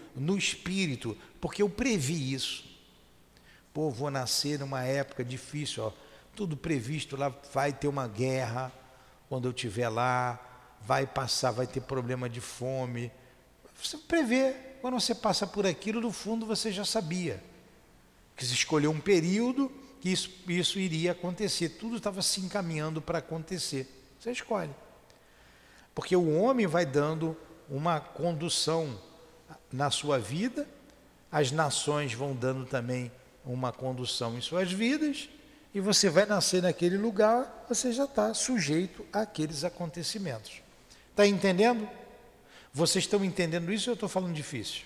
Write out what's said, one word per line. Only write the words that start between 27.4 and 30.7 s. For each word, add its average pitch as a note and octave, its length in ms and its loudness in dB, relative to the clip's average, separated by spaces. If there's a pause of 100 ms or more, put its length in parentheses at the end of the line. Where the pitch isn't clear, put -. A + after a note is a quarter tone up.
uma D3+ 300 0
condução D#3 1000 -2 (720)
na C#3 180 0
sua C#3+ 300 0
vida, F#3+ 480 -2 (640)